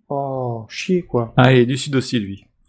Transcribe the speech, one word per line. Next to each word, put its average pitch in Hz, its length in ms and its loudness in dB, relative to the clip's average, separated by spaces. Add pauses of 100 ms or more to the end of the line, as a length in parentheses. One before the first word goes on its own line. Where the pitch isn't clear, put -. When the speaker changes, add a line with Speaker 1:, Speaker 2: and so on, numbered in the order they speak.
(120)
Speaker 1:
Oh, 131 560 -6
chier, 180 340 -2
quoi. 117 340 -4
Speaker 2:
Ah, 131 160 6
il 131 80 6
est 120 60 4
du 135 100 -2
sud 139 200 -6
aussi, 131 240 -2
lui. 98 240 -10 (240)